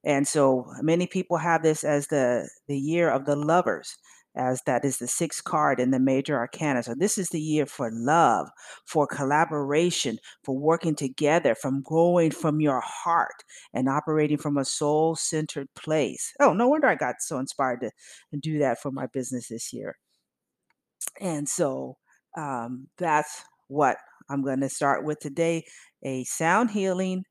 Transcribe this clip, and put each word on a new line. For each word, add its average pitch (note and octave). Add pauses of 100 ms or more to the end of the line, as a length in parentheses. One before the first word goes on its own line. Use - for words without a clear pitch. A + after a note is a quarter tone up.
And C#3+
so C3 (100)
many E3+
people F3+
have E3
this D#3
as D3
the, B2 (180)
the C#3+
year D#3+
of C3+
the C#3+
lovers, D3 (380)
as B2+
that B2+
is C3
the A#2+
sixth -
card D3
in B2+
the C3
major C3+
arcana. B2+
So A#2+
this F3
is F#3
the D#3+
year D3+
for B2+
love, A#2 (380)
for D3
collaboration, D3 (260)
for C3
working D#3
together, D3
from C#3
growing E3
from D#3
your C#3
heart - (300)
and B2+
operating D3+
from C#3+
a C3+
soul-centered D#3
place. D3+
Oh, B3+
no A#3+
wonder D4+
I F3
got B2+
so C#3
inspired C3
to A2 (480)
do D#3
that B2+
for C#3
my C3
business B2+
this -
year. A2 (1200)
And D#3
so, C3 (400)
um, B2+ (100)
that's D#3 (240)
what C#3 (320)
I'm C#3
gonna C3+
start C#3
with D3+
today, E3 (380)
a C3
sound G3
healing F#3+